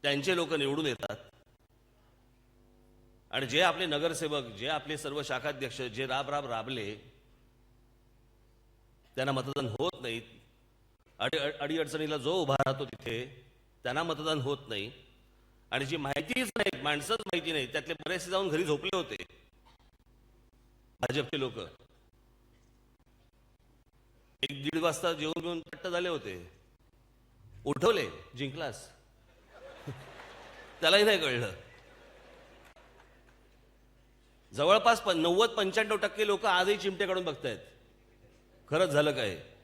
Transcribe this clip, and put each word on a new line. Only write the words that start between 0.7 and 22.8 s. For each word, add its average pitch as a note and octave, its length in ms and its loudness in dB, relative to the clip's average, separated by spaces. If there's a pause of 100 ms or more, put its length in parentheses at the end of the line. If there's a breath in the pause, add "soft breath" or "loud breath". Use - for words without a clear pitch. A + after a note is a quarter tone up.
येतात G#2 300 -2 (2250)
आणि C3+ 140 0
जे C3+ 160 4
आपले F3+ 240 4
नगरसेवक, D3+ 600 -2
जे A2 220 -10
आपले D3+ 300 -4
सर्व C#3+ 260 -6
शाखाध्यक्ष C3 580 -4
जे B2 240 -4
राब C3 240 -2
राब C#3+ 160 -2
राबले, A2+ 500 -6 (2250)
त्यांना C3 160 0
मतदान C3 360 0 (120)
होत D#3 220 -2
नाहीत. A#2 200 -4 (1000)
अडी-, C#3+ 400 0
अडीअडचणीला D3+ 580 -2
जो C#3 160 0
उभा D3 260 2
राहतो C3+ 260 0
तिथे, A#2+ 600 -8 (380)
त्यांना C3+ 200 -2
मतदान D#3 380 0
होत C3+ 160 -2 (100)
नाही. G#2+ 240 -4 (800)
आणि C#3 140 0
जी D#3+ 120 -2
माहितीच D3+ 580 -2
नाही, E3 260 0
माणसंच D3 380 0
माहिती F3+ 320 -2
नाही, C3+ 200 -2
त्यातले D#3 220 -4
बरेचसे F3 380 -4
जाऊन F#3+ 180 2
घरी D#3+ 140 2
झोपले D#3 320 0
होते C3+ 200 -2 (1800)
भाजपचे C3+ 400 -2
लोक. A#2+ 180 -4 (2750)